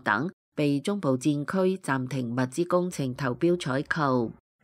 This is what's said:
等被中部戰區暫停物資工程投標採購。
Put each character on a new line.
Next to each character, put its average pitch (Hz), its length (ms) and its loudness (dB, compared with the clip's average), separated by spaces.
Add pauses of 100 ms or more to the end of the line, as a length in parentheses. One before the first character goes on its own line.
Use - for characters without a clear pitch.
等 120 260 2 (240)
被 143 240 2
中 202 220 -2
部 135 160 2
戰 143 300 0
區 190 320 2
暫 131 280 -2
停 123 260 -4
物 120 80 -4
資 131 260 0
工 180 240 2
程 135 240 -4
投 127 160 -2
標 170 260 2
採 143 320 -2
購。 131 440 0 (320)